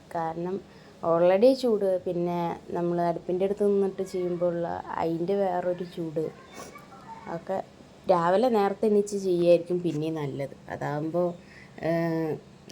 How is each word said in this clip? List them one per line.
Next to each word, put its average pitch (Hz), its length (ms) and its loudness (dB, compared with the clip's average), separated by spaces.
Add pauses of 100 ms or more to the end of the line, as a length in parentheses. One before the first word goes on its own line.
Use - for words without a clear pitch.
(120)
കാരണം 170 440 -4 (460)
already 180 520 6
ചൂട്, 202 500 0
പിന്നെ 175 340 -2 (320)
നമ്മൾ 175 300 0
അടുപ്പിൻ്റെ 175 440 -2
അടുത്ത് 202 200 0
നിന്നിട്ട് 196 380 2
ചെയ്യുമ്പോൾ 180 440 -2
ഉള്ള 170 220 -2 (200)
അതിൻ്റെ 165 460 -2
വേറൊരു 180 500 0
ചൂട്. 160 400 -6 (1040)
ഒക്കെ 170 280 -6 (540)
രാവിലെ 185 380 4
നേരത്തെ 202 380 2
എണീച്ച് 208 300 2
ചെയ്യുമായിരിക്കും 175 640 4
പിന്നെയും 160 340 -2
നല്ലത്. 139 400 -6 (140)
അതാകുമ്പോൾ, 160 600 -2 (540)
ഏഹ്, 165 500 0 (400)